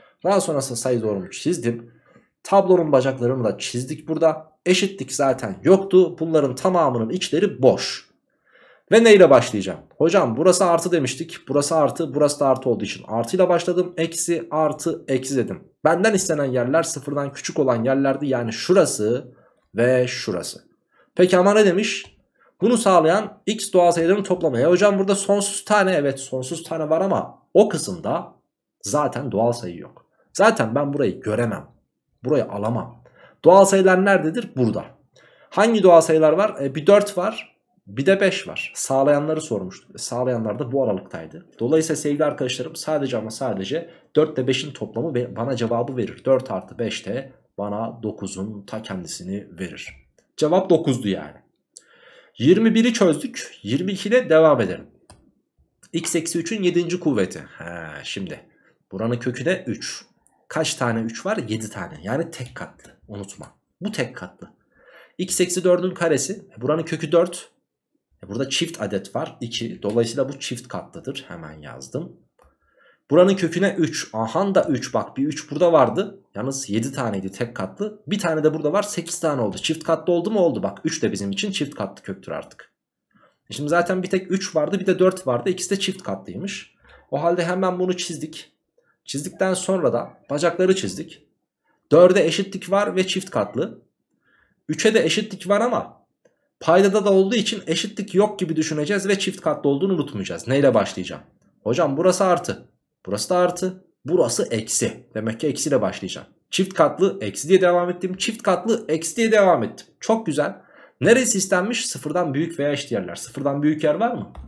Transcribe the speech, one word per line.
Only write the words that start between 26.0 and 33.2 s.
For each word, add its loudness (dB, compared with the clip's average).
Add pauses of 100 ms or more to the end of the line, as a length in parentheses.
sonsuz -8
tane -6
var 2
ama -2 (160)
o 8
kısımda -6 (480)
zaten -2
doğal 2
sayı -8
yok. -20 (260)
Zaten 2
ben -2
burayı -2
göremem. -4 (560)
Burayı 2
alamam. -6 (400)